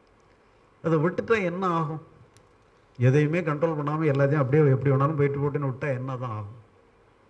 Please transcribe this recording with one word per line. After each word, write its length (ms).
அதை 160
விட்டுட்டா 440
என்ன 240
ஆகும்? 500
எதையுமே 400
கண்ட்ரோல் 380
பண்ணாம 260
எல்லாத்தையும் 340
அப்படியே 320
எப்படி 200
வேணாலும் 260
போயிட்டு 220
போட்டுன்னு 320
விட்டா 180
என்ன 280
தான் 140
ஆகும்? 260